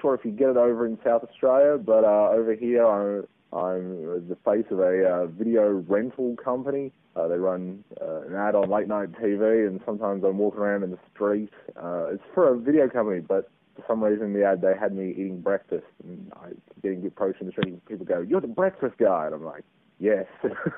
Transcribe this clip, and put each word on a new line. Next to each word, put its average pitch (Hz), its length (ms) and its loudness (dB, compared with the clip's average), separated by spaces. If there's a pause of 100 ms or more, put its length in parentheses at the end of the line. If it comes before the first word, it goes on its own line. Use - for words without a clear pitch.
sure 135 140 2
if - 80 -6
you 113 80 -4
get 131 160 2
it 131 80 4
over 120 300 4
in 113 180 -4
South 117 200 2
Australia, 135 540 4
but, 110 280 4
uh, 104 240 6
over 113 240 2
here 117 320 2
I'm, 101 420 2 (240)
I'm 90 800 -4
the 90 160 -6
face 107 260 2
of 95 80 -2
a, 92 260 4
uh, 90 200 2
video 104 600 2
rental 120 560 -2
company. 131 520 -4 (240)
Uh, 82 100 -2
they 85 80 0
run, 92 480 -4 (160)
uh, 80 220 -8
an 80 140 -10
ad 104 200 0
on 98 140 2
late 101 180 0
night 104 220 -4 (120)
T 104 140 0
V, 104 80 0
and 107 420 2
sometimes 101 380 -4
I'm 95 140 0
walking 104 240 0
around 101 220 -2
in 92 80 -6
the 90 80 -12 (140)
street. 104 360 -2 (260)
Uh, 85 380 -6
it's 101 100 -10 (100)
for 175 140 4
a 127 100 4
video 135 300 2
company, 107 320 0
but 95 300 -2 (260)
for - 100 -20
some 113 160 -2
reason 104 260 0
in 101 60 -4
the 101 120 2
ad 95 160 2
they 95 180 4
had 101 160 -2
me 95 160 -4
eating 92 300 -6
breakfast, 95 460 -4 (180)
and 95 320 -16
I - 140 -18 (300)
getting 95 240 -4
approached 95 360 -4
in 92 60 -10
the 87 40 -10
street, 98 160 -4
and 90 180 -14
people 92 200 -12
go, 87 160 -2
"You're 135 180 0
the 123 80 -8
breakfast 143 500 -2
guy," 85 280 2
and 78 100 -6
I'm 76 80 -10
like, 76 220 -14 (340)
"Yes." 190 260 2 (160)
<laughs> 127 60 -2 (300)